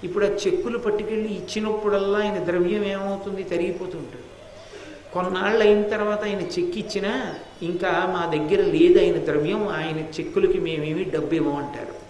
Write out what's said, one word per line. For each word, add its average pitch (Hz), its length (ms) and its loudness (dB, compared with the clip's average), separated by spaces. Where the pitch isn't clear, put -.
ఇప్పుడు 202 200 0
ఆ - 20 4
చెక్కులు 226 500 0
పట్టుకెళ్ళి 214 560 -2
ఇచ్చినప్పుడల్లా 202 840 0
ఆయన 196 260 0
ద్రవ్యం 180 400 2
ఏమవుతుంది? 196 580 -4
తరిగిపోతూ 175 560 -4
ఉంటుంది. 131 260 -12
కొన్నాళ్ళు 190 500 2
అయిన 208 180 8
తర్వాత 208 420 0
ఆయన 196 160 -2
చెక్ 175 380 -2
ఇచ్చినా, 202 560 -4
"ఇంకా 175 280 -2
మా 175 400 0
దగ్గర 156 360 2
లేదు 175 340 8
ఆయన 170 240 2
ద్రవ్యం, 170 440 0
ఆయన 160 300 -4
చెక్కులకి 180 600 0
మేమేమి 160 440 -2
డబ్బు 156 300 -2
ఇవ్వమంటారు." 143 760 -2